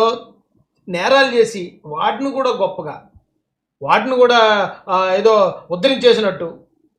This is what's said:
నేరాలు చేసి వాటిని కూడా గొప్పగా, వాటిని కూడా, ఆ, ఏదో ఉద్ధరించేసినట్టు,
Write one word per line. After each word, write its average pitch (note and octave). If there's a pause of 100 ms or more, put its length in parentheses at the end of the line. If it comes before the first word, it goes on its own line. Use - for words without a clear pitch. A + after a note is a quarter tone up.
(880)
నేరాలు B3
చేసి G#3+ (240)
వాటిని A3
కూడా B3+
గొప్పగా, F#3 (840)
వాటిని G#3+
కూడా, A#3+ (480)
ఆ, F#3 (220)
ఏదో G#3+ (360)
ఉద్ధరించేసినట్టు, G3+ (500)